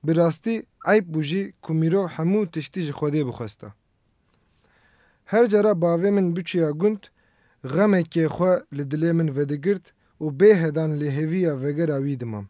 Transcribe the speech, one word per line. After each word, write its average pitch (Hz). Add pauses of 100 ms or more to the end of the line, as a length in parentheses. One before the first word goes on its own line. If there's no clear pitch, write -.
Bi 160
rastî 175 (280)
eyb 214
bû 156
jî 196
ku -
mîrov 165
hemû 170
tiştî 165
ji 151
Xwedê 147
bixwesta. 110 (1500)
Her 233
cara 208
bavê 170
min 190
biçûya 170
gund, 202 (600)
xemekê 170 (100)
xwe 185 (240)
li 143
dilê 160
min 160
vedigirt 147 (360)
û 156 (140)
bêhedan 160 (100)
lêheviya 156 (100)
vegera 147
wî 139
dimam. 110